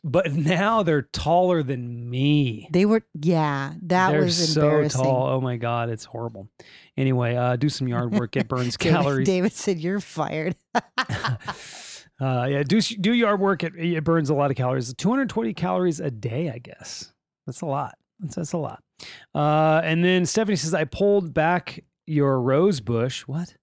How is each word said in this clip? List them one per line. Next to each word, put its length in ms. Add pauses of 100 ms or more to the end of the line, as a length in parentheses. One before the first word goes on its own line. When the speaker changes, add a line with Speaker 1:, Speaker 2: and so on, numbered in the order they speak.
Speaker 1:
but 300
<laughs> 0
now 500
they're 200
taller 600
than 480
me. 640
Speaker 2:
They 140
were, 160 (180)
yeah, 520 (100)
that 300
Speaker 1:
They're 100
Speaker 2:
was 320
Speaker 1:
so 80
Speaker 2:
embarrassing. 400
Speaker 1:
tall. 260
Oh 120
my 160
God, 340
it's 140
horrible. 440 (480)
Anyway, 380
uh, 220
do 120
some 200
yard 240
work. 240
It 120
burns 280
Speaker 2:
<laughs> 20
David, 180
Speaker 1:
calories. 300
Speaker 2:
David 260
said, 260
"You're 220
fired." 560 (180)
<laughs> 0 (1500)
Speaker 1:
Uh, 280
yeah, 140
do 160
s-, 220
do 120
yard 280
work. 240
It, 120
it 280
burns 260
a 40
lot 180
of 40
calories. 380
Two 160
hundred 180
twenty 240
calories 460
a 140
day, 360
I 100
guess. 540 (320)
That's 160
a 60
lot. 320 (220)
That's, 160
that's 160
a 60
lot. 260 (500)
Uh, 480
and 220
then 200
Stephanie 300
says, 200
"I 100
pulled 500
back 480 (240)
your 340
rose 400
bush." 420
What? 400